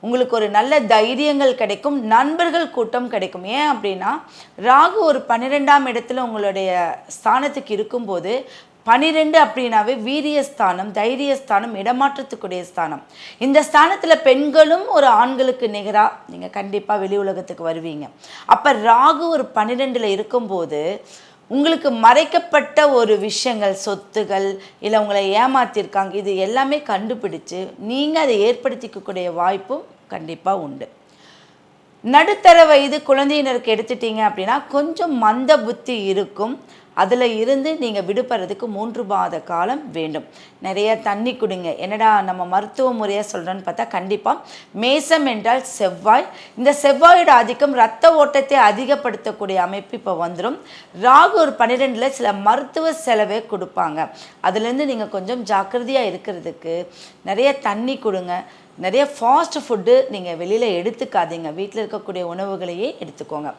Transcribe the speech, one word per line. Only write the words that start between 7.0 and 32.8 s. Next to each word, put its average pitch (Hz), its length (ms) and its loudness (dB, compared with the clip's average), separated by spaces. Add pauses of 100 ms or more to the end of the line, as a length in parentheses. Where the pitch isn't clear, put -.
ஸ்தானத்துக்கு 262 600 -2
இருக்கும்போது 202 560 -6 (560)
பன்னிரெண்டு 311 560 4
அப்படின்னாவே 226 480 0 (120)
வீரியஸ்தானம், 262 840 -2 (120)
தைரியஸ்தானம், 247 840 -2
இடமாற்றத்துக்குடைய 247 880 -4
ஸ்தானம். 156 320 -6 (440)
இந்த 277 220 4
ஸ்தானத்துல 330 460 4 (140)
பெண்களும் 302 600 4 (100)
ஒரு 277 100 6 (120)
ஆண்களுக்கு 254 560 0
நிகரா 208 300 2 (260)
நீங்க 175 240 -14
கண்டிப்பா 202 480 -4
வெளி 196 200 -2
உலகத்துக்கு 180 440 -8
வருவீங்க. 160 400 -8 (480)
அப்ப 269 180 2 (140)
ராகு 285 480 4
ஒரு 262 100 -2 (120)
பன்னிரெண்டுல 240 580 -2
இருக்கும்போது 190 680 -4 (720)
உங்களுக்கு 294 340 0 (160)
மறைக்கப்பட்ட 302 720 4 (180)
ஒரு 220 160 4 (140)
விஷயங்கள், 208 480 -2 (100)
சொத்துகள், 196 640 -4 (360)
இல்ல 214 180 2
உங்களை 202 200 -2 (200)
ஏமாத்திருக்காங்க, 214 720 -2 (100)
இது 196 100 -4 (140)
எல்லாமே 269 300 -2 (140)
கண்டுபிடிச்சு 196 680 -6 (300)
நீங்க 294 340 -2
அதை 247 100 2 (140)
ஏற்படுத்திக்கக்கூடிய 214 760 -6 (140)
வாய்ப்பும் 196 460 -4 (280)
கண்டிப்பா 160 360 -6 (140)
உண்டு. 139 200 -12 (1160)
நடுத்தர 330 560 6 (140)
வயது 277 240 4 (120)